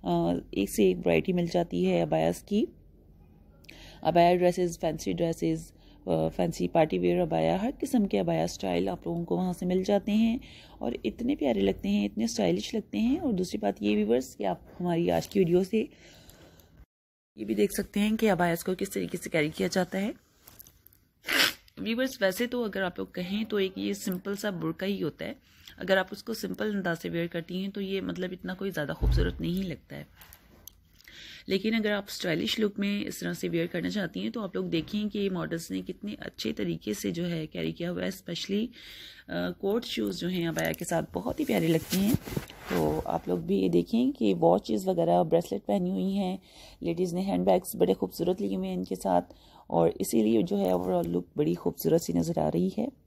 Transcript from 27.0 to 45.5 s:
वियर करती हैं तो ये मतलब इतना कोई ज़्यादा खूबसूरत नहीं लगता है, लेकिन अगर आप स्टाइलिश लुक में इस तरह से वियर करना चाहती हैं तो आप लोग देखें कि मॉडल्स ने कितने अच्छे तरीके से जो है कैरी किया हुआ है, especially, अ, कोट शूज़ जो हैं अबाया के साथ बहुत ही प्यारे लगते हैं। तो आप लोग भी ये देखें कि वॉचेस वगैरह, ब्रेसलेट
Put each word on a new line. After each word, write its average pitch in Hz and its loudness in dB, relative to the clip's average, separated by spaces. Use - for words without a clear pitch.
वियर 170 -2
करती 175 -6
हैं 196 -6
तो 202 -8
ये 190 -4
मतलब 180 -6
इतना 185 -10
कोई 190 -6
ज़्यादा 151 -4
खूबसूरत - 2
नहीं 175 -2
लगता 147 -10
है, 147 -14
लेकिन 196 0
अगर 214 0
आप 202 -4
स्टाइलिश 185 -2
लुक 202 0
में 202 -2
इस - -8
तरह 175 -4
से 175 -6
वियर 170 0
करना 175 -4
चाहती 180 -4
हैं 220 -4
तो 233 -6
आप 190 -8
लोग 185 -4
देखें 202 -2
कि 202 -2
मॉडल्स 165 -6
ने 185 -4
कितने 190 -10
अच्छे - -6
तरीके 202 -4
से 202 -4
जो 170 -4
है 165 -4
कैरी 165 -4
किया 170 -6
हुआ 180 -4
है, 185 -2
especially, 190 -4
अ, 180 -4
कोट 214 0
शूज़ 202 -4
जो 170 -2
हैं 175 0
अबाया 165 0
के 165 -6
साथ 165 0
बहुत - -4
ही 302 0
प्यारे 190 2
लगते 165 2
हैं। 202 4
तो 87 2
आप - -4
लोग 175 -2
भी 196 2
ये 190 4
देखें 226 4
कि 214 2
वॉचेस 185 4
वगैरह, 175 4
ब्रेसलेट 170 0